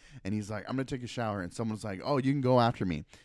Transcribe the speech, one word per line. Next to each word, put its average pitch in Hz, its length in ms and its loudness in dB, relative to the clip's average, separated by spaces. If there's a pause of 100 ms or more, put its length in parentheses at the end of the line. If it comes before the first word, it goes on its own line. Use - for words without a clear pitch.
(240)
And 95 80 -2
he's 104 180 -2
like, 104 180 -6
"I'm 120 80 -4
gonna 135 80 -2
take 127 180 -8
a 120 60 -8
shower." 107 340 -2
And 87 100 -8
someone's 110 320 -4
like, 98 200 -6
"Oh, 143 140 2
you 131 140 2
can 147 80 0
go 127 200 6
after 117 260 4
me." 78 180 -2 (200)